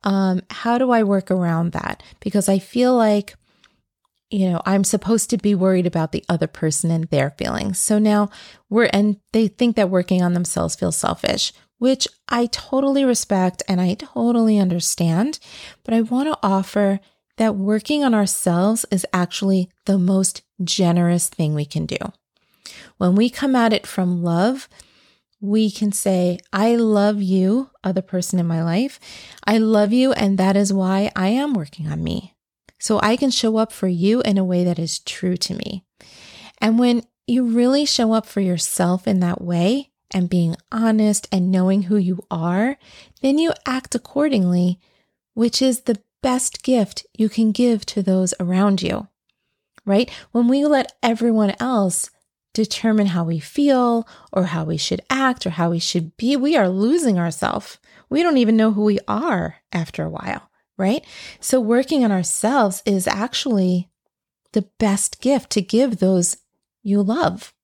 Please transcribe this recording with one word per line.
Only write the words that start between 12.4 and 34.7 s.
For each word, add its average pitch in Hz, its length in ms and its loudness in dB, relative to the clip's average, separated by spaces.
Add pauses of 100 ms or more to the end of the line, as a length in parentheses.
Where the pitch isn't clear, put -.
totally 277 580 -2
respect 190 640 -2
and 180 120 0
I 185 140 0
totally 233 640 0
understand. 180 800 0 (460)
But 226 100 -2
I 233 60 4
want 247 280 -2
to 311 140 -4
offer 196 560 0 (380)
that 220 180 0
working 214 480 -2
on 254 100 2
ourselves 196 800 2
is 190 220 -2
actually 185 580 0 (160)
the 196 120 2
most 190 440 0 (220)
generous 175 640 2
thing 151 260 -2
we 147 100 -2
can 156 220 -6
do. - 120 -6 (1000)
When 180 200 2
we 240 140 2
come 269 260 -2
at 233 160 4
it - 140 -2
from 180 360 -2
love, 185 460 0 (720)
we 208 300 0
can 202 220 -4
say, 180 460 0 (140)
"I 226 240 2
love 208 440 2
you, 190 500 0 (120)
other 190 180 -2
person 185 380 -4
in 170 80 0
my 165 160 -2
life. 185 380 -2 (440)
I 220 140 2
love 214 340 4
you, 254 200 4
and 196 260 0
that 190 180 4
is 202 160 2
why 190 440 0
I 185 120 0
am 269 240 0
working 156 360 -6
on 156 160 -6
me. 180 300 -6 (440)
So 214 240 0
I 220 140 2
can 269 140 2
show 220 260 0
up 220 160 0
for - 160 -4
you 190 340 2
in 196 160 2
a 190 60 2
way 180 180 0
that 175 160 0